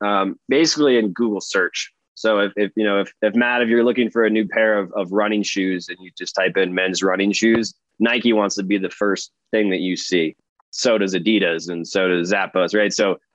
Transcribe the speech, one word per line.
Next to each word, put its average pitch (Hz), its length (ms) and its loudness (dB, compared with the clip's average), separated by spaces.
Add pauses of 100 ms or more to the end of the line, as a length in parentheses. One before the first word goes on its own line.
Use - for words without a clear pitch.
um, 98 360 0 (120)
basically 147 480 4
in 107 160 0
Google 107 280 -2
search. - 500 -4 (240)
So 107 240 2
if, 101 160 0
if, 101 200 0
you 110 80 0
know, 101 180 2
if, - 200 -6
if 107 140 2
Matt, 123 260 0
if 113 80 0
you're 117 140 4
looking 120 260 2
for 117 140 0
a 107 60 4
new 107 180 0
pair 110 320 2
of, 92 140 -6
of 92 180 -4
running 104 320 0
shoes 92 440 -4
and 90 140 -12
you 92 160 -20
just - 160 -12
type 92 240 0
in 90 160 0
men's 92 300 -2
running 98 280 0
shoes, 113 420 0 (260)
Nike 117 340 2
wants 101 220 0
to 101 80 -4
be 98 140 0
the 95 120 -4
first - 420 -4 (200)
thing 107 180 2
that 92 100 -2
you 90 160 -4
see. 82 400 -2 (360)
So 113 260 0
does 95 160 -2
Adidas 87 560 0
and 85 180 -8
so 92 220 0
does 87 240 0
Zappos, 92 400 -2
right? 104 180 2
So 98 260 0 (180)